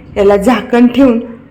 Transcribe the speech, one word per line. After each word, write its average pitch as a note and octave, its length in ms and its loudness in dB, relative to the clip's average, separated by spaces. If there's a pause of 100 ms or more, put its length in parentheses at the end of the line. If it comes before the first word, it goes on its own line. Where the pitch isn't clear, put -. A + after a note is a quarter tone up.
(160)
याला G3+ 200 2
झाकण A#3 500 0
ठेवून B3 320 2 (320)